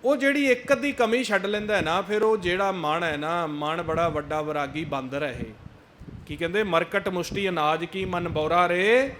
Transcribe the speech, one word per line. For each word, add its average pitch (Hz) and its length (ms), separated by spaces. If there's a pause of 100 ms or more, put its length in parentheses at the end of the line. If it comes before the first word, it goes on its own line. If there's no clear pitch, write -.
ਉਹ 277 120
ਜਿਹੜੀ 277 340
ਇੱਕ 247 220
ਅੱਧੀ 269 200
ਕਮੀ 240 320
ਛੱਡ 196 220
ਲੈਂਦਾ 208 300
ਹੈ 175 60
ਨਾ, 170 200
ਫਿਰ 214 200
ਉਹ 220 140
ਜਿਹੜਾ 190 360
ਮਨ 165 300
ਹੈ 160 140
ਨਾ, 160 300
ਮਨ 151 360
ਬੜਾ 165 260
ਵੱਡਾ 151 340
ਵਿਰਾਗੀ 147 420
ਬਾਂਦਰ 135 380
ਹੈ 131 180
ਇਹ। - 40 (800)
ਕੀ 147 100
ਕਹਿੰਦੇ, 170 260
"ਮਰਕਟ 175 460
ਮੁਸ਼ਟੀ 190 400
ਅਨਾਜ 160 360
ਕੀ, 190 200
ਮਨ 175 240
ਬੌਰਾ 160 400
ਰੇ 214 520